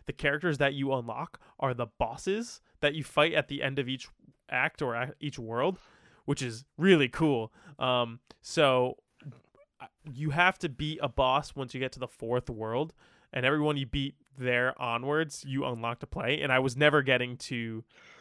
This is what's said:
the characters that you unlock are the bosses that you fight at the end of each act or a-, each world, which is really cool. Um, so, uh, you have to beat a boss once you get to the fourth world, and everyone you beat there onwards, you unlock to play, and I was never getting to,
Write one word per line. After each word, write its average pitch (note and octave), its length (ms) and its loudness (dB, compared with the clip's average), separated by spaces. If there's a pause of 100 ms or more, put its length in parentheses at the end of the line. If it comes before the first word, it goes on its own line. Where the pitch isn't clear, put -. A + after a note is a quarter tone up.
the - 60 -6
characters D3 460 0
that C#3 140 2
you C3+ 200 -2
unlock A#2+ 460 -6 (200)
are C3 140 0
the A#2+ 140 -4 (120)
bosses F#3+ 640 -2 (180)
that D3 160 2
you D#3 80 -4
fight D#3 320 2
at D3 120 0
the C#3 140 -8
end C3+ 160 -2
of C3 100 -2
each C3 220 -8 (400)
act C3 320 -2
or B2 140 -2
a-, B2+ 240 -4
each D3 180 -8
world, B2 400 -2 (480)
which C#3+ 160 -2
is A#2+ 240 -8 (120)
really D#3+ 300 6
cool. B2+ 460 0 (240)
Um, B2 420 0 (220)
so, C3 560 2 (840)
uh, - 60 -16 (260)
you C#3+ 200 -4
have F3 280 4
to E3+ 100 -4
beat D3+ 340 -6
a C#3+ 40 0
boss C3 480 2
once C3+ 200 -8
you C3 40 -6
get C3 120 -4
to - 80 -18
the B2 80 -6
fourth A#2+ 420 -4
world, A#2 460 -2 (360)
and B2 140 -2
everyone D3+ 320 4
you C3+ 80 -2
beat C#3 300 -4 (220)
there B2+ 440 0
onwards, C3+ 640 -2
you C3+ 200 -4
unlock A#2 340 -4
to - 80 -10
play, C#3+ 340 -2
and C#3+ 100 0
I B2+ 80 4
was B2+ 160 0
never C#3+ 280 6
getting B2 340 0
to, A2+ 460 -8 (380)